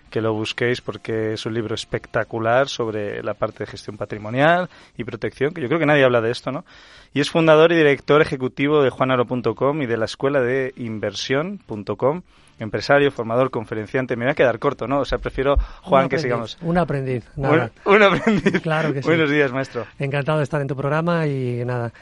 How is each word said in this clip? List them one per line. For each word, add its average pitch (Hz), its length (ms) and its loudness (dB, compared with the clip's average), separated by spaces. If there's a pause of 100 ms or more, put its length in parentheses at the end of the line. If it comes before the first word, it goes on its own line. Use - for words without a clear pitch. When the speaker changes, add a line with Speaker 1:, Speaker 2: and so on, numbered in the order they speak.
(100)
Speaker 1:
que 113 100 -2
lo 110 120 0
busquéis 117 480 -2
porque 110 520 -6
es 110 120 -8
un 110 100 -6
libro 110 200 -4
espectacular 117 920 -2
sobre 107 560 -6
la 107 100 -4
parte 107 300 -6
de - 20 -10
gestión - 300 -16
patrimonial 127 720 -2 (260)
y 123 60 -10
protección, 113 500 -4
que 160 80 -12
yo 123 60 -4
creo 156 140 0
que 151 60 2
nadie 147 180 6
habla 123 160 4
de 113 100 -2
esto, 127 220 -6
¿no? 156 120 -10 (480)
Y 135 60 -2
es 143 100 0
fundador 160 440 6
y 170 40 2
director 147 460 4
ejecutivo 139 640 2
de 123 60 4
juanaro 131 340 0
punto 117 320 -2
com 143 260 0
y 127 40 -2
de 113 100 -2
la 110 80 -2
Escuela 139 360 -2
de 127 360 0
Inversión 120 840 -4
punto 104 380 -8
com, 151 260 0 (380)
empresario, 135 500 2
formador, 120 400 0
conferenciante. 120 640 -4
Me 117 120 -4
voy 135 40 2
a 151 60 -2
quedar 117 240 2
corto, 127 260 -2
¿no? 139 140 0
O 127 40 -2
sea, 120 140 -4
prefiero, 135 380 -2 (260)
Juan, 135 220 4
Speaker 2:
Un 127 40 -2
Speaker 1:
que 135 60 -2
Speaker 2:
aprendiz, 143 80 0
Speaker 1:
sigamos. 117 380 -4
Speaker 2:
un 170 180 -2
aprendiz, 135 460 -2 (100)
nada. 139 380 0 (120)
Speaker 1:
Un, 202 120 6
un 214 80 8
aprendiz. 190 560 2
Speaker 2:
Claro 156 320 0
que 135 100 -4
sí. 143 60 -2
Speaker 1:
Buenos 160 200 4
días, 143 220 4
maestro. 123 380 -6 (100)
Speaker 2:
Encantado 143 400 0
de 147 60 2
estar 151 160 -2
en 135 80 -4
tu 135 80 -4
programa 160 500 0
y 123 380 -2
nada, 120 380 -4